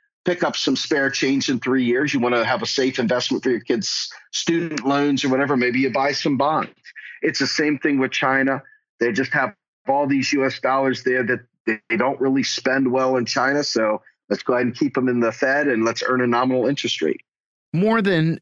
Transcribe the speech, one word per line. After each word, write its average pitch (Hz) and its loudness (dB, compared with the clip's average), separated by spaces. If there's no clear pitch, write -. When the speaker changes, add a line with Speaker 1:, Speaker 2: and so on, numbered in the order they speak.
Speaker 1:
pick 175 0
up 151 0
some 135 0
spare 139 0
change 135 0
in 127 0
three 131 0
years. 131 0
You 135 0
wanna 120 2
have 120 -2
a 117 -4
safe 131 -2
investment 123 0
for 135 0
your 117 0
kids' - -4
student 165 -2
loans 143 2
or 135 0
whatever. 139 2
Maybe 123 0
you 135 0
buy 139 0
some 139 -2
bonds. 143 0
It's 156 -2
the 135 0
same 151 0
thing 143 0
with 131 0
China. 135 0
They 117 2
just 127 -2
have 127 0
all 143 2
these 135 0
U 135 2
S 127 -4
dollars 131 0
there 127 0
that 117 -2
they - -2
don't 131 0
really 135 2
spend 131 0
well 131 2
in 120 0
China. 139 0
So 110 0
let's 101 -2
go 127 0
ahead 123 2
and 120 -2
keep 139 -2
them 127 0
in 123 0
the 113 2
Fed 143 0
and 113 2
let's 113 0
earn 127 2
a 123 0
nominal 123 2
interest - -2
rate. - -2
Speaker 2:
More 214 2
than, 165 2